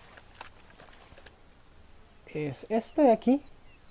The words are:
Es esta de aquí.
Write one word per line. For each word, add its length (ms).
Es 340
esta 340
de 100
aquí. 280